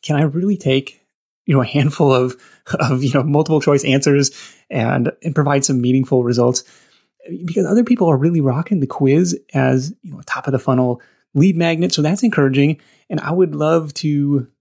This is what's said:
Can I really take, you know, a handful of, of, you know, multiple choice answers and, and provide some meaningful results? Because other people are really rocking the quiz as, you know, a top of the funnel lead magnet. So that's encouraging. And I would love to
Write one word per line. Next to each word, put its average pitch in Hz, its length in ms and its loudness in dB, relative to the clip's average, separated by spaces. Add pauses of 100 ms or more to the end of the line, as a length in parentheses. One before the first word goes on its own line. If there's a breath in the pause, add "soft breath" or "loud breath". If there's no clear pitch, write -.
Can 151 140 -4
I 147 80 2
really 175 340 -2
take, 135 420 -2 (460)
you 156 80 0
know, 135 80 2
a 120 40 0
handful 143 460 0
of, 127 240 0 (440 soft breath)
of, 127 240 -2
you 123 100 -2
know, 180 80 2
multiple 151 400 0
choice 143 240 2
answers 139 460 2 (400 loud breath)
and, 120 400 -2 (100)
and 165 140 -4
provide 143 280 2
some 131 180 0
meaningful 127 420 2
results? 120 400 0 (840 soft breath)
Because 175 200 -2
other 220 180 2
people 226 240 2
are 151 100 4
really 165 240 2
rocking 139 380 -2
the 135 80 -2
quiz 160 520 0 (140)
as, 131 480 0
you 175 100 -18
know, - 80 -18
a - 40 -20
top - 240 -8
of 139 40 -2
the 131 80 -2
funnel 127 400 0 (360 soft breath)
lead 165 200 4
magnet. 165 380 -2
So 160 80 -2
that's 170 220 -2
encouraging. 143 580 0 (280 soft breath)
And 175 100 -4
I 147 120 -8
would 175 240 0
love 156 400 -2
to 143 520 -2 (140)